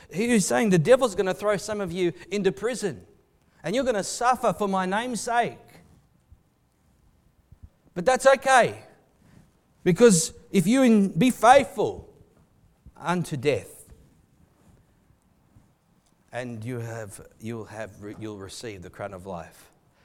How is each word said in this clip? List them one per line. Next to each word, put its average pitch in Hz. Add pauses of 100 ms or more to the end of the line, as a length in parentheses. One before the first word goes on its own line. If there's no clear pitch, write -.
(120)
He's 220
saying 233
the 185
devil's 226
gonna 185
throw 202
some 208
of 180
you 175 (200)
into 196
prison. 190 (560)
And 180
you're 269
gonna 220
suffer 240
for 208
my 190
name's 220
sake. 233 (2250)
But 175
that's 254
okay. 254 (1040)
Because 185 (180)
if 190
you 254
in, 214
be 247
faithful 220 (840)
unto 165
death, 135 (2750)
and 120
you 123
have, 113 (200)
you'll 110
have, 101
re-, 104
you'll 107
receive 98
the 92
crown 98
of 90
life, 85 (340)